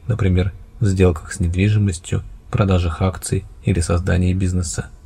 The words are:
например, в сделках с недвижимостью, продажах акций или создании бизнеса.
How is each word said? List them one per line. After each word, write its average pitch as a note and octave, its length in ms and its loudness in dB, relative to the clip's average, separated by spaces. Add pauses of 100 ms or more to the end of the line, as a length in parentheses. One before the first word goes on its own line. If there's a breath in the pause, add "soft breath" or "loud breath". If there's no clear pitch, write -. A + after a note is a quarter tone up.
например, F#2 440 2 (280)
в A2+ 60 2
сделках F#2 460 2
с - 60 -12
недвижимостью, G2 880 0 (260)
продажах F#2 520 2
акций F#2+ 420 -2 (180)
или F#2 160 0
создании F2+ 560 0
бизнеса. F2+ 520 -2 (200)